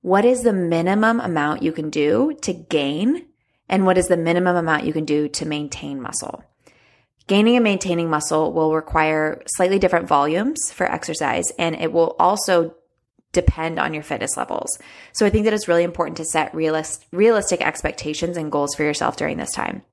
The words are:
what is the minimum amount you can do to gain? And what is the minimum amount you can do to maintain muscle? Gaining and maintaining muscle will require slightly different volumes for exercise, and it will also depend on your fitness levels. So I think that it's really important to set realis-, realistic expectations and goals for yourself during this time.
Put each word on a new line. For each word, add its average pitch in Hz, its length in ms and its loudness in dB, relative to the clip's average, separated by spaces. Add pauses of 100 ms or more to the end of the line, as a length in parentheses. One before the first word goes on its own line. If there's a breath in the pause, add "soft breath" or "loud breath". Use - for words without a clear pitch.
what 196 240 4
is 247 160 4
the 226 100 2
minimum 190 680 2
amount 156 420 -2
you 160 100 0
can 156 160 -6
do 151 540 2
to - 100 -4
gain? 165 720 -2 (460)
And 190 160 2
what 185 100 6
is 180 120 2
the 175 100 4
minimum 175 380 2
amount 160 280 0
you 151 80 -2
can 156 140 -4
do 147 220 0
to 156 180 -6
maintain 143 560 -8
muscle? - 420 -10 (840 soft breath)
Gaining 214 300 4
and 240 80 4
maintaining 175 460 0
muscle 156 420 0
will 156 220 2
require 156 720 0
slightly 190 320 2
different 175 280 2
volumes 165 640 0
for - 140 -4
exercise, 160 760 -4
and 165 160 -2
it 160 160 -4
will 165 280 2
also 175 560 2 (580)
depend 165 480 0
on 156 140 -2
your 151 80 -8
fitness - 340 -6
levels. - 420 -6 (360 loud breath)
So 214 100 2
I 202 60 4
think 208 140 2
that 220 100 4
it's 214 120 -2
really 170 180 4
important 165 340 -4
to 160 80 -8
set - 260 -2
realis-, 160 480 -2 (120)
realistic 202 500 2
expectations 156 760 -4
and 151 160 -4
goals 143 220 0
for 151 100 -2
yourself 147 320 -2
during 151 220 -4
this - 140 -8
time. - 300 -6 (100)